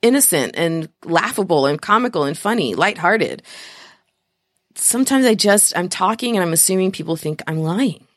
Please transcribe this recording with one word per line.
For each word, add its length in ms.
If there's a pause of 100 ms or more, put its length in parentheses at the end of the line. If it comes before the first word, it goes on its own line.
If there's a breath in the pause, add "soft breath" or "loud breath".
innocent 540
and 340 (160)
laughable 600
and 160
comical 440
and 120
funny, 380
lighthearted. 680 (1300 loud breath)
Sometimes 500
I 100
just, 420
I'm 120
talking 460
and 80
I'm 100
assuming 380
people 240
think 320
I'm 120
lying 460 (120)